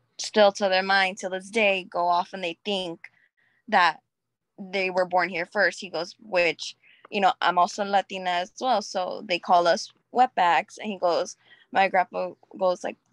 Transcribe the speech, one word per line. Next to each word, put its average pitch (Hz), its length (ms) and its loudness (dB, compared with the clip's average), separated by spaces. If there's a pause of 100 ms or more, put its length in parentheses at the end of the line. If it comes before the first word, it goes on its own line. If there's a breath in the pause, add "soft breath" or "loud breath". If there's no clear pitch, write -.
(180)
still 202 360 4
to 202 160 -2
their 185 140 2
mind 196 340 0
till 190 120 -10
this 190 200 -8
day 202 340 0
go 175 240 -4
off 175 240 0
and 190 100 -10
they 170 220 -8
think 185 480 -8 (560)
that 175 340 2 (560)
they 190 320 -4
were 185 160 0
born 175 220 0
here 175 180 -6
first." 180 360 -2
He 196 80 -12
goes, 170 320 -8
"Which, - 560 -2 (340 soft breath)
you 214 80 -4
know, 185 220 4
I'm 180 160 2
also 196 260 0
Latina 190 460 -2
as 180 320 -4
well, 240 200 0
so - 460 -6
they 170 120 -2
call 175 280 4
us 175 240 0 (220)
wetbacks." 180 640 2
And - 120 -12
he 190 80 -8
goes, 175 380 0 (380 soft breath)
my 190 160 2
grandpa 185 420 -2 (260)
goes, 185 280 0
like, - 120 -8 (140)